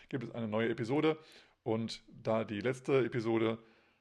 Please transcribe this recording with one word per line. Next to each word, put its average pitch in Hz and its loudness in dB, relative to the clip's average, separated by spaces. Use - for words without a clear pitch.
gibt 123 -4
es 113 -12
eine 113 -4
neue 113 0
Episode. 147 0
Und 113 -2
da 113 0
die 101 -4
letzte 131 0
Episode 113 2